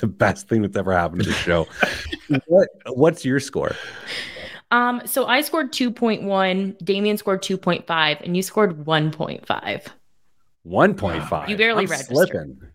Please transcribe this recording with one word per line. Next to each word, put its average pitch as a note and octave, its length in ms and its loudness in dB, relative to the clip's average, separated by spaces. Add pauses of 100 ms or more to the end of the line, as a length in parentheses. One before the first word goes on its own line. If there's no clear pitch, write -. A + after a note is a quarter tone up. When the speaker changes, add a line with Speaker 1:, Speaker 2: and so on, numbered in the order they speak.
Speaker 1:
the A#2+ 60 0
best G2 420 0
thing A2+ 120 2
that's G2 160 -2
ever F#2+ 160 0
happened F2 300 0
to F#2+ 80 0
the F2 40 -2
show. E2+ 380 2
Speaker 2:
<laughs> - 40 -18 (680)
Speaker 1:
What, F3 220 6 (200)
what's D3 360 2
your C3+ 160 2
score? - 340 -2 (960)
Speaker 2:
Um, A#3+ 360 2
so B3+ 180 0
I B3 160 2
scored D4+ 320 -2
two B3 180 0
point A3 340 0
one, F#3+ 600 0
Damien G3+ 320 2
scored F#3+ 240 0
two F#3+ 160 -2
point F3+ 300 -2
five, D#3 340 2
and F3 160 -2
you F#3+ 60 2
scored F#3 420 0
one D#3 260 2
point - 360 -6
five. - 400 -4 (760)
Speaker 1:
One A#2 320 4
point D#3+ 300 -2
five? - 240 -4
Speaker 2:
You G#3 80 -2
barely G#3+ 280 2
Speaker 1:
I'm E3+ 60 -2
Speaker 2:
registered. C#3 240 -4
Speaker 1:
slipping. C3+ 460 0 (140)